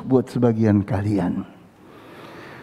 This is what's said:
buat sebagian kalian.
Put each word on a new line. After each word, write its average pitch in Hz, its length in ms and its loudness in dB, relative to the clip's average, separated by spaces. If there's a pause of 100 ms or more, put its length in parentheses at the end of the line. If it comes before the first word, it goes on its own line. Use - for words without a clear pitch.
buat 127 240 4
sebagian 110 480 4
kalian. 98 640 -2 (1200)